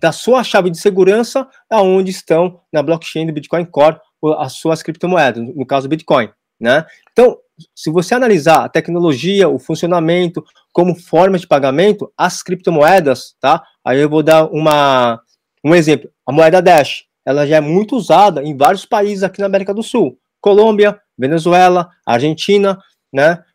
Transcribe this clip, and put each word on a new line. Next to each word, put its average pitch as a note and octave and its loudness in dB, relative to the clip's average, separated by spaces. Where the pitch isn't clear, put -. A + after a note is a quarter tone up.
da E3 0
sua A#3+ -2
chave F#3+ 0
de E3+ -8
segurança, G#3 0
aonde F#3+ 0
estão F3+ -2
na D3+ -2
blockchain D#3+ -6
do D#3+ -6
Bitcoin D#3+ -6
Core D#3+ 2
o, D#3 -2
as D3+ -6
suas D#3+ -6
criptomoedas, D#3 -2
no C3+ -8
caso C3+ -4
o - -10
Bitcoin, C#3 -2
né? B2+ 0
Então, A#3+ 2
se - -12
você F3 -2
analisar E3 2
a A#2+ -8
tecnologia, E3+ -2
o C#3 -4
funcionamento, E3+ -4
como F3 0
forma F#3 0
de E3+ -14
pagamento, D3+ 0
as F3 -4
criptomoedas, E3 0
tá? D3+ 0
Aí B2+ 0
eu D3 0
vou D#3 0
dar D#3+ 4
uma, C#3 0
um D3 2
exemplo. D#3 0
A C3+ -6
moeda D#3+ 4
Dash, E3+ 2
ela C#3+ -2
já D#3 2
é - 0
muito F3+ -2
usada F3 2
em D3+ -8
vários E3+ 0
países G#3 -2
aqui F#3+ -6
na G3+ -4
América G3 -2
do A3 -8
Sul. F#3 -4
Colômbia, G#3 2
Venezuela, F3 2
Argentina, D#3+ -2
né? D#3+ 2